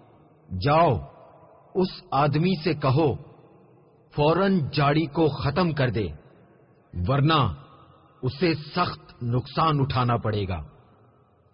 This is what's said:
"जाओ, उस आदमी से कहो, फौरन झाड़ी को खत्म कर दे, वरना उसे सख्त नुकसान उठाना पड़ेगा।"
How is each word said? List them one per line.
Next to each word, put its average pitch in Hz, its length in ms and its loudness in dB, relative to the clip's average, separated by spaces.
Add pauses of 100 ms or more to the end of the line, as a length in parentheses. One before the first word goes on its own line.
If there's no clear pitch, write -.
(520)
"जाओ, 143 460 2 (840)
उस - 200 -6 (120)
आदमी 151 500 2
से 165 100 0
कहो, 143 420 0 (960)
फौरन 165 560 2
झाड़ी 147 380 2
को 165 220 2
खत्म 156 440 0
कर 127 180 0
दे, 95 220 -4 (840)
वरना 135 680 0 (600)
उसे 160 300 0
सख्त - 680 -6
नुकसान 143 580 0
उठाना 127 360 0
पड़ेगा।" 98 540 -4 (840)